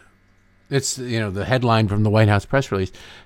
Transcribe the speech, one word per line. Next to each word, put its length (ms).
it's, 300
you 200
know, 120
the 160
headline 420
from 140
the 80
White 180
House 160
press 260
release, 220